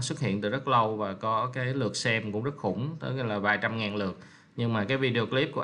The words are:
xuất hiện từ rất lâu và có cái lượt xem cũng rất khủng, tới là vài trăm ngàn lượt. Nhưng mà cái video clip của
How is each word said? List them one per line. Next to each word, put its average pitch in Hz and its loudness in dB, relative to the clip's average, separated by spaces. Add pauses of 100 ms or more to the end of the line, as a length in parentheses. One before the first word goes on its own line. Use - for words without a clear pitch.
xuất 151 -4
hiện 101 2
từ 104 0
rất 135 -2
lâu 110 4
và 101 -2
có 110 -2
cái 127 -2
lượt 127 0
xem 110 0
cũng 107 -2
rất 143 -4
khủng, 117 -2
tới 131 -4
là 113 -2
vài 101 2
trăm 113 0
ngàn 107 -2
lượt. 95 -2 (380)
Nhưng 117 0
mà 104 2
cái 135 2
video 120 2
clip 139 0
của - -2